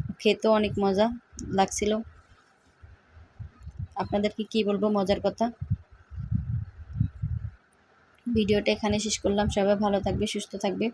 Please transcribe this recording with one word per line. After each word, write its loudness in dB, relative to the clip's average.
খেতেও 4
অনেক 2
মজা 4
লাগছিল। 0
আপনাদেরকে -2
কি 0
বলবো 0
মজার 2
কথা। 0
ভিডিওটা 2
এখানে 0
শেষ -4
করলাম। 0
সবাই 2
ভালো 2
থাকবে, 0
সুস্থ -6
থাকবে। -2